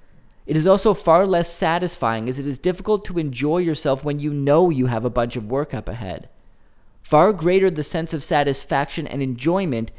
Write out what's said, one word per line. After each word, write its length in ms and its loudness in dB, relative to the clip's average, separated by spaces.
It 100 -2
is 120 0
also 260 6
far 320 4
less 260 0
satisfying, 760 -2
as 100 -6
it 80 -6
is 120 -6
difficult 460 -2
to 140 -4
enjoy 380 -2
yourself 480 -2
when 140 -2
you 120 -4
know 380 4
you 160 2
have 180 -2
a 60 -2
bunch 260 -2
of 160 -8
work 220 -2
up 160 -8
ahead. 400 -10
Far 320 4
greater 380 2
the 120 -4
sense 300 -6
of 100 -6
satisfaction 840 -2
and 160 -6
enjoyment 760 -2